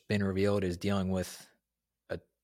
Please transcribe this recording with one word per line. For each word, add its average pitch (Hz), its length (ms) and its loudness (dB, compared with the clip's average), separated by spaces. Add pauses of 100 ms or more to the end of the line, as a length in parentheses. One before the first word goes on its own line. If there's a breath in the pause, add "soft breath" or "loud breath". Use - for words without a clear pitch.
been 104 120 2
revealed, 98 440 2
is 90 100 -2
dealing 95 340 0
with - 380 -4 (640)
a 90 100 -6 (240)